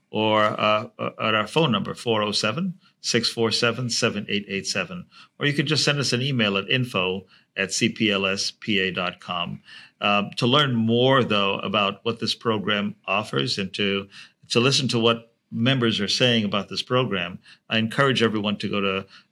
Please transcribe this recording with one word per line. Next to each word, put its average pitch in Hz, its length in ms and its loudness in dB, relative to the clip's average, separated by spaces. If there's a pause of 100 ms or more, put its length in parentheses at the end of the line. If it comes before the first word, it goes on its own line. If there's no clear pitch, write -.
(100)
or, 107 320 4
uh, 107 460 2 (100)
uh, 117 120 -4 (100)
at 110 140 0
our 107 120 2
phone 156 240 2
number, 98 240 0
four 110 280 0
oh 104 100 0
seven, 147 420 -2 (280)
six 226 260 2
four 113 240 0
seven, 120 360 0
seven 107 400 0
eight 104 200 -4
eight 98 180 -6
seven. 90 400 -6 (320)
Or 143 80 0
you 143 60 2
can 135 140 0
just 151 180 0
send 143 160 2
us 123 120 -2
an 123 100 0
email 117 340 2
at 98 120 -4
info 98 580 0 (280)
at 95 160 -2
C 113 200 2
P 113 200 0
L 98 140 2
S 95 260 -2
P - 300 -2
A 95 100 0
dot 90 300 -6
com. 90 400 -8 (400)
Um, 101 380 0
to 127 80 0
learn 135 280 2
more, 120 480 4
though, 101 360 0
about 101 440 0
what 110 160 -4
this 110 160 -2
program 104 600 -2 (100)
offers 113 520 -2
and 95 160 -4
to, 98 340 -2 (400)
to - 100 -2
listen 131 300 2
to 120 100 0
what 117 360 0 (180)
members 117 480 0
are 98 80 -4
saying 117 360 2
about 98 260 -4
this 95 120 -8
program, 101 560 -2 (300)
I 113 100 -2
encourage 113 440 2
everyone 104 340 0
to 104 120 -6
go 101 120 -4
to, 95 260 -2 (260)